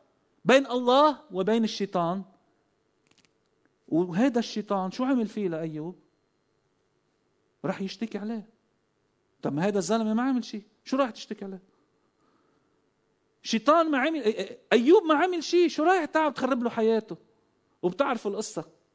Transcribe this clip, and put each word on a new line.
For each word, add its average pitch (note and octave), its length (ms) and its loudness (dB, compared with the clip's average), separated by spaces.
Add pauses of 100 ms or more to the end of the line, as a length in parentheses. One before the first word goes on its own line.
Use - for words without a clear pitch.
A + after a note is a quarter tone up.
(460)
بين C4 220 6
الله B3+ 540 4 (100)
وبين G3 320 0
الشيطان. F#3+ 600 -2 (1600)
وهيدا F#3 520 0
الشيطان G3+ 520 -4
شو B3+ 120 -6
عمل B3+ 240 0
فيه G#3 200 -6
لأيوب؟ D#3+ 520 -8 (1700)
راح F#3 160 -6
يشتكي G#3+ 360 -8
عليه. G#3+ 320 -10 (920)
طب C#3+ 120 -4
ما D#3 120 0
هيدا G3+ 140 0
الزلمة G#3+ 340 0
ما A#3 100 0
عمل B3+ 220 -2
شي، G#3 160 -12 (220)
شو - 140 -4
راح C4 120 0
تشتكي - 360 -12
عليه؟ F#3+ 160 -14 (1800)
شيطان D4+ 480 2
ما C#4 60 0
عمل، C#4+ 260 -2
أي-، G#3+ 160 0
أي-، G3 200 -8 (140)
أيوب D4 300 6
ما D#4 120 2
عمل F4 280 0
شي، F4 260 2
شو D4+ 140 -2
رايح F4 220 2
تعب D#4 280 0
تخرب B3+ 300 -2
له A#3 60 0
حياته؟ A3 480 0 (640)
وبتعرفوا G#3+ 500 -2
القصة، G3 340 -8 (300)